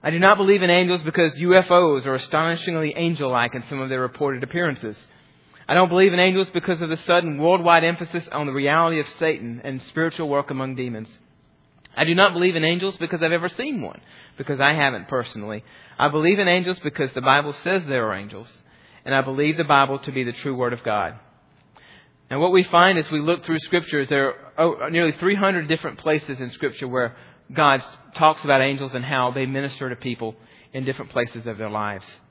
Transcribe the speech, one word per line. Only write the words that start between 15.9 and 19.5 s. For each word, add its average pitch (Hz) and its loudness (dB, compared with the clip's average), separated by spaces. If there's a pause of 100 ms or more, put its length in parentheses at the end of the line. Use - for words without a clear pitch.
I 135 2
believe 156 2
in 196 0
angels 180 0
because 143 -6
the 127 -6
Bible 147 2 (120)
says 180 -2
there 127 -2
are 104 -4
angels, 101 -12 (560)
and 131 -4
I 135 2
believe 143 -2